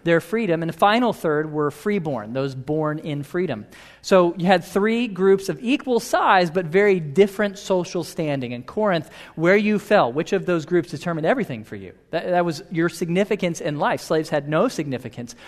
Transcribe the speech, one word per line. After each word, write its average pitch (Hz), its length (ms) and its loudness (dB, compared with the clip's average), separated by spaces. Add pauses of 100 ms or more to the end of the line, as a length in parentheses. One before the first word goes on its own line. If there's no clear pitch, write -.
their 165 160 4
freedom, 180 420 -2
and 165 60 -4
the 160 80 -8
final 220 360 4
third 156 380 -2
were 147 220 -2
freeborn, 151 640 -4
those 135 200 -4
born 151 460 -4
in 143 240 -6
freedom. 143 420 -4 (360)
So 175 340 4
you 175 100 -2
had 180 160 4
three 226 460 0
groups 196 400 2
of 165 120 -6
equal 247 380 -2
size, 214 520 4
but 180 160 -2
very 190 340 4
different 190 580 0
social 180 460 -2
standing. 139 480 -4
In 123 100 -10
Corinth, 190 480 -2 (240)
where 175 220 4
you 208 240 2
fell, 160 320 4
which 156 200 -2
of 180 140 -2
those 165 200 -2
groups 175 240 0
determined 160 360 -4
everything 170 380 -2
for - 120 -14
you? 95 180 -14 (160)
That, 170 160 -4
that 175 180 2
was 165 260 -4
your 170 200 0
significance 180 680 -2
in 147 180 -4
life. 185 240 -2
Slaves 160 260 -2
had 143 200 -2
no 165 200 2
significance. 131 680 -8 (140)